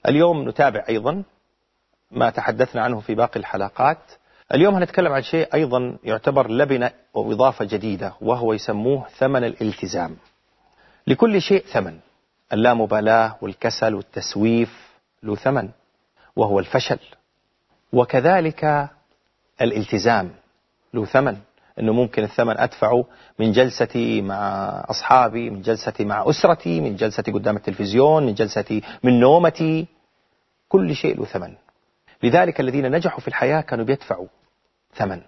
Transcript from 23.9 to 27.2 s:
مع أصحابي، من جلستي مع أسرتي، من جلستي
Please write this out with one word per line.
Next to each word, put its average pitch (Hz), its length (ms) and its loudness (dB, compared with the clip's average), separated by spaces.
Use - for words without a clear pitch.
مع 98 460 -4
أصحابي، 117 600 2
من 98 120 -12
جلستي 110 420 -2
مع 104 260 -2
أسرتي، 165 500 2
من 113 160 -4
جلستي 110 360 -4